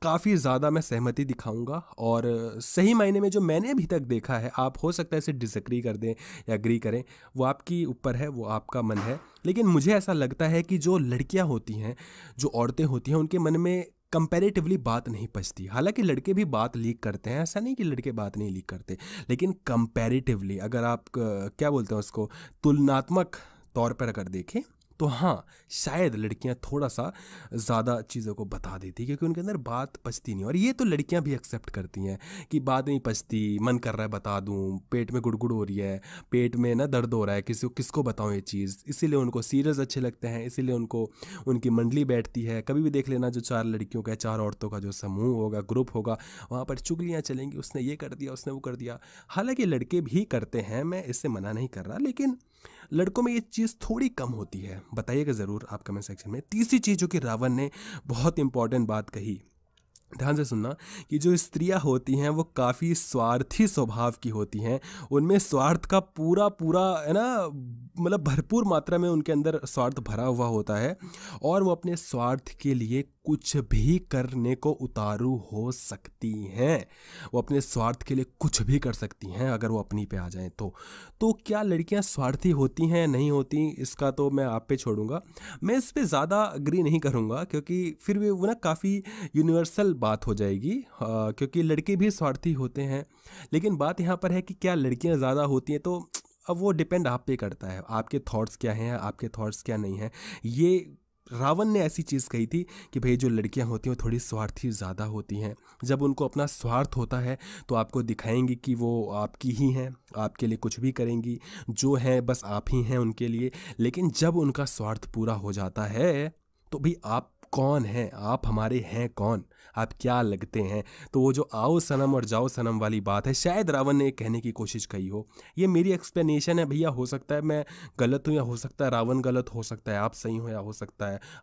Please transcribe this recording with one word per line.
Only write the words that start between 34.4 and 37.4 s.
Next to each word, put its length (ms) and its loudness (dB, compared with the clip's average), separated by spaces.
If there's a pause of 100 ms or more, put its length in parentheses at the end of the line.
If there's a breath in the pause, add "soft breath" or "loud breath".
पेट 200 -2
में 100 -2
गुड़गुड़ 300 0
हो 120 0
रही 140 -4
है, 240 -4 (300 loud breath)
पेट 240 2
में 200 2
ना 100 2
दर्द 280 0
हो 120 2
रहा 100 0
है, 60 -2